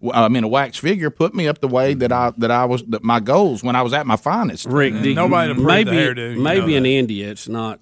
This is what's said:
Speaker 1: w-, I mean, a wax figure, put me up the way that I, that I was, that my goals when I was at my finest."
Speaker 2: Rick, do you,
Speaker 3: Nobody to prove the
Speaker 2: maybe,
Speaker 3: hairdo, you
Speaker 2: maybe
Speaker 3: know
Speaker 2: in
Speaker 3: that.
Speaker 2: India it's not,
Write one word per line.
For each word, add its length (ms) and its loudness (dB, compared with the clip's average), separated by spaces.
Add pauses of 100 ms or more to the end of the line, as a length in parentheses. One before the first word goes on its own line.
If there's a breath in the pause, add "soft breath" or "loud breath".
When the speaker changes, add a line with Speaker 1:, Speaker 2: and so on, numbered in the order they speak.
Speaker 1:
w-, 100 -4
I 160 4
mean, 160 2
a 40 -2
wax 280 0
figure, 320 -2
put 260 -2
me 140 0
up 140 -4
the 60 0
way 260 2
that 180 0
I, 240 0
that 140 0
I 160 2
was, 220 -2
that 140 -4
my 180 2
goals 440 0
when 100 -2
I 60 2
was 140 0
at 120 -2
my 100 2
finest." 500 -2
Speaker 2:
Rick, 360 0
do 60 0
you, 60 0
Speaker 3:
Nobody 340 2
to 60 -4
prove 120 0
the 60 4
Speaker 2:
maybe, 200 2
Speaker 3:
hairdo, 420 -2
you 80 -4
Speaker 2:
maybe 300 0
Speaker 3:
know 40 2
Speaker 2:
in 60 2
Speaker 3:
that. 80 2
Speaker 2:
India 400 -2
it's 180 -14
not, 340 -6